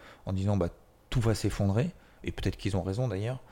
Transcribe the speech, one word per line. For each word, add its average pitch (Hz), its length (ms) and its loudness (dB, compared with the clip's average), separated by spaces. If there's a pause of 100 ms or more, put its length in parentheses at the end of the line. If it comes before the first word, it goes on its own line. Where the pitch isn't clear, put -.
(260)
en 98 60 -4
disant, 98 240 2
bah, 87 120 2 (420)
tout 131 100 2
va 110 140 4
s'effondrer, 101 560 2 (340)
et - 80 -4
peut-être - 240 -2
qu'ils 98 200 -2
ont 90 60 0
raison 95 260 -2
d'ailleurs, 110 420 -4